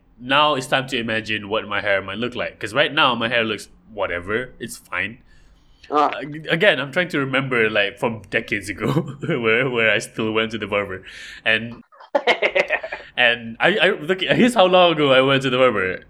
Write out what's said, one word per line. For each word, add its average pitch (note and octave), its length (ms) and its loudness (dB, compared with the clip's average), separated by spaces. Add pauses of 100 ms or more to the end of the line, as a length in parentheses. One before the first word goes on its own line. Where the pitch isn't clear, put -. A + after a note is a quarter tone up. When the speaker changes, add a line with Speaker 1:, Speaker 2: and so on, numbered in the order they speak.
(200)
Speaker 1:
now C#3+ 340 2
it's C3 140 -6
time C3+ 180 0
to C3+ 100 -6
imagine A2 520 -4
what G2+ 180 -2
my G2+ 140 -4
hair G2 200 0
might F#2+ 180 -8
look A#2+ 180 -6
like." - 240 -6
'Cause G#2+ 140 -8
right C#3+ 200 0
now C#3+ 220 2
my A#2 100 -2
hair A#2+ 160 0
looks G#2+ 280 -6 (220)
whatever. F#2+ 680 -4
It's A#2 180 -12
fine. G2 400 -6 (720)
Speaker 2:
Uh. C#3+ 220 2 (100)
Speaker 1:
Ag-, D3+ 260 -14
again, E3 300 2
I'm C#3 140 -6
trying F3+ 160 -2
to D#3 100 -4
remember, C3 500 0
like, G2+ 300 0
from A2+ 320 -4
decades A2 380 -4
ago G#2+ 180 -6
<laughs> C3+ 400 -4
where, B2 420 2
where A2+ 220 2
I G#2 80 2
still A2+ 320 -4
went A2 220 0
to A2+ 60 -6
the G#2 100 -6
barber. F#2+ 340 -4 (420)
And, A2 380 -2 (320)
Speaker 2:
<laughs> C#4+ 80 0 (920)
Speaker 1:
and A#2+ 420 2
I, F#3 200 2
I, F3 120 4
look, F3+ 300 -2
here's E3 340 4
how F#3+ 120 6
long F3+ 260 6
ago D3 200 4
I C3 100 8
went C3+ 200 4
to C3+ 80 0
the B2 80 0
barber. G2+ 520 2